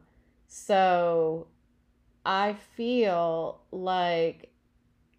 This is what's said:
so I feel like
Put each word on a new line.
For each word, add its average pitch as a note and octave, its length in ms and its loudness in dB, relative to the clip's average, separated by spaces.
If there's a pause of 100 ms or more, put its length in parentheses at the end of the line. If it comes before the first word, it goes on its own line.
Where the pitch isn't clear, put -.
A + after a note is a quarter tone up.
(460)
so F3 1000 0 (800)
I G3+ 300 0 (200)
feel F3+ 920 0
like F3 840 -2 (680)